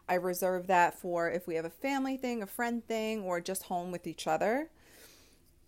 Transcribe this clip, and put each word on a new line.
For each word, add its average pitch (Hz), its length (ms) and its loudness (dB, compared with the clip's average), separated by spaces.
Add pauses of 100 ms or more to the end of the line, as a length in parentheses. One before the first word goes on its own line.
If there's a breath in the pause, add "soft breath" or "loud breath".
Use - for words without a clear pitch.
I 180 80 4
reserve 180 520 0
that 175 320 6
for 170 300 0
if 175 180 -2
we 165 80 -2
have 160 100 -2
a 165 60 -8
family 269 460 -2
thing, 240 260 -4
a 196 40 -6
friend 233 400 -4
thing, 220 360 -2
or 175 180 0
just 190 220 -4
home 175 280 -4
with 175 160 -6
each - 200 -8
other, 202 420 2 (1000 loud breath)